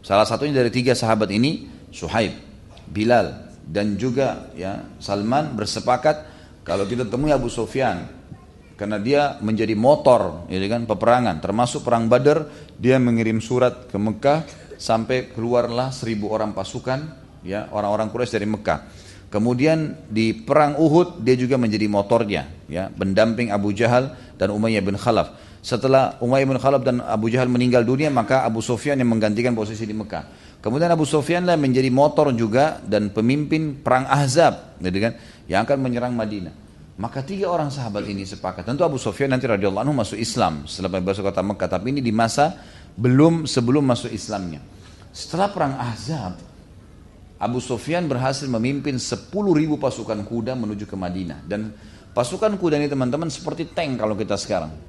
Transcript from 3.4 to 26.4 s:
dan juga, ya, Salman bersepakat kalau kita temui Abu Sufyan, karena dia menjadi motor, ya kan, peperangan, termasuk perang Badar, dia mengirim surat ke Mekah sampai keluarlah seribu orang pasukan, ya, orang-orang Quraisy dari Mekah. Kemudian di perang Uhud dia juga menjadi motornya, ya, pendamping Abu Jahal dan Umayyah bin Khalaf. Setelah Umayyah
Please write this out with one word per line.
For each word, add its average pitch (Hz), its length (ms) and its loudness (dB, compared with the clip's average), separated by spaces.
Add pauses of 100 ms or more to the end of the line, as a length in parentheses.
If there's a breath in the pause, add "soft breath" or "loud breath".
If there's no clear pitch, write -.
dan 101 320 -2
juga, 123 640 -2
ya, 95 400 -8
Salman 120 560 -2
bersepakat 123 720 0 (400 loud breath)
kalau 98 240 -2
kita 120 160 -2
temui 123 240 -2
Abu 127 240 0
Sufyan, 110 560 -2 (640)
karena 104 240 -6
dia 139 400 0
menjadi 107 400 -2
motor, 107 720 4
ya 92 160 -4
kan, 113 240 -4
peperangan, 110 480 2
termasuk 110 480 -2
perang 113 240 2
Badar, 143 400 4 (320 loud breath)
dia 127 160 6
mengirim 113 400 2
surat 123 480 0
ke 98 160 -6
Mekah 139 720 -2
sampai 117 580 -2
keluarlah 120 640 0
seribu 107 380 -4
orang 107 180 -2
pasukan, 123 480 -6 (460)
ya, 98 260 -6
orang-orang 104 380 -2
Quraisy 117 320 -4
dari 104 80 -2
Mekah. 87 300 -2 (520 loud breath)
Kemudian 135 680 0 (140)
di 110 240 0
perang 147 420 2
Uhud 156 460 4
dia 123 160 4
juga 127 160 2
menjadi 107 320 2
motornya, 101 640 0 (160)
ya, 90 240 -6
pendamping 107 640 2
Abu 104 160 0
Jahal 120 400 2 (240 loud breath)
dan 95 160 0
Umayyah 107 320 0
bin 98 160 -2
Khalaf. 107 400 0 (240 loud breath)
Setelah 131 560 2
Umayyah 135 320 2